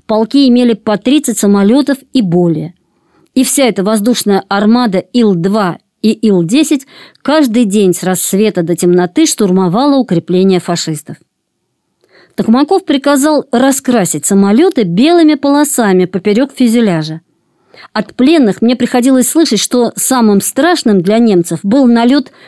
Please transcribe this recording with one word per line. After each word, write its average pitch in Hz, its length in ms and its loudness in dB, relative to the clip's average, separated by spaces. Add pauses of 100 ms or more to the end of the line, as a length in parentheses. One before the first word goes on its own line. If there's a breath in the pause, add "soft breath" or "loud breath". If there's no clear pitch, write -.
Полки 226 420 0
имели 240 240 2
по 214 240 -2
тридцать 247 400 -2
самолётов 214 640 2 (160)
и 262 80 2
более. 170 500 -2 (640)
И 262 100 0
вся 277 220 0
эта 202 180 -2
воздушная 208 640 0
армада 208 480 0 (160)
Ил-два 196 640 0 (240)
и 220 120 0 (140)
Ил-десять 220 600 0 (340 loud breath)
каждый 254 460 0
день 196 260 2
с - 100 -8
рассвета 185 600 -2
до 165 140 -2
темноты 180 500 0
штурмовала 202 680 0
укрепления 185 640 0
фашистов. 160 600 -8 (1200 soft breath)
Токмаков 285 500 0
приказал 285 640 0
раскрасить 240 720 -2
самолёты 208 600 2
белыми 302 500 2
полосами 277 720 0
поперёк 208 500 -2
фюзеляжа. 190 640 0 (720 loud breath)
От - 220 -8
пленных 262 480 2
мне 233 140 0
приходилось 247 520 0
слышать, 294 320 0
что 240 340 -2
самым 214 460 0
страшным 262 640 0
для 214 160 0
немцев 180 440 0
был 254 240 2
налёт 240 440 2 (180 soft breath)